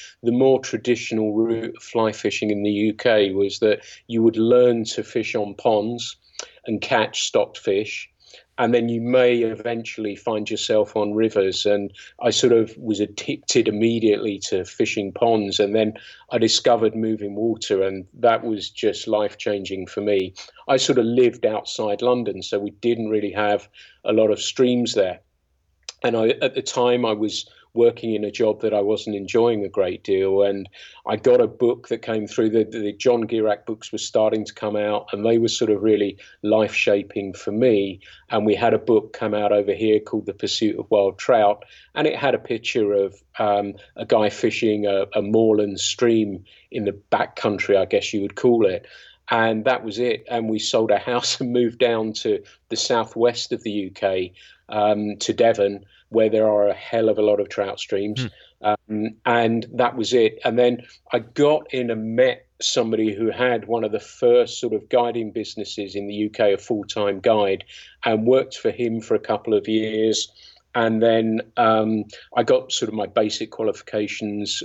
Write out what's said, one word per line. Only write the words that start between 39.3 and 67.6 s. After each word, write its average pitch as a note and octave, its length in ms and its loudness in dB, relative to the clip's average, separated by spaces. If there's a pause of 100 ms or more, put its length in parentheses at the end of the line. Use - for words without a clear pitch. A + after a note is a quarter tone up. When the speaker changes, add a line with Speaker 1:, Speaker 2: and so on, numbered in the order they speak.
Speaker 1:
out G#2 180 0
over G#2 200 2
here G#2+ 280 2
called G#2+ 260 -6
The G2 80 -8
Pursuit - 460 -4
of - 100 -6
Wild G2 260 2
Trout, G#2 480 2 (300)
and D3+ 140 0
it - 80 -4
had C#3 180 0
a - 40 -2
picture A2 540 -2
of, G2 300 -2 (160)
um, G2+ 360 0 (200)
a A2 100 -8
guy G#2+ 260 2
fishing G#2+ 560 -2
a, G2 280 0
a G#2+ 80 -2
moorland G#2 560 2
stream A2 640 0 (300)
in G#2+ 140 -4
the G2 60 -4
back - 440 -4
country, G2+ 400 0
I F#2+ 80 4
guess - 280 -2
you G#2 100 -2
would G2 120 -6
call A#2 320 2
it. F2+ 180 -2 (460)
And A2+ 360 0
that B2+ 180 0
was G#2+ 160 -8
it. A#2+ 280 -2
And A2+ 220 -2
we G#2+ 80 -2
sold A2+ 320 0
our G2+ 80 4
<laughs> - 140 -4
house - 280 -2
and B2 120 -4
moved A#2+ 260 0
down A2 360 0
to G#2 280 -2 (260)
the A2+ 80 -6
southwest A#2 760 0
of A2+ 100 -6
the A2 80 -6
U G2+ 220 -6
K, F#2 400 -2 (380)
um, G#2 480 0
to - 140 -4
Devon, G#2 520 2 (260)
where A2 180 4
there A2 200 2
are G#2 200 4
a G2 60 0
hell A2+ 340 -2
of G#2 100 0
a G#2+ 40 0
lot G#2 180 2
of G2 80 -2
trout G2 320 -6
streams. G#2 420 -4
Speaker 2:
Hmm. A2 60 -4 (340)
Speaker 1:
Um, G#2+ 600 -4
and A#2 480 2
that A#2+ 240 0
was A2+ 160 -4
it. A2+ 320 4
And A#2+ 140 0
then B2 240 2 (300)
I A#2+ 80 0
got D3 520 0
in B2 180 -2
and A2 240 -4
met B2 320 2 (140)
somebody A2 540 0
who A2 160 0
had A#2 360 0
one A2+ 180 -2
of G#2 80 -4
the G#2 80 -4
first A#2+ 600 2
sort A2 140 -4
of G#2 160 -4
guiding A#2+ 420 0
businesses G2+ 640 -10
in G2+ 140 -8
the G2+ 60 -10
U G#2+ 140 -2
K, G#2+ 240 2
a F#2+ 60 0
full-time G2+ 640 -4
guide, G2+ 440 2 (400)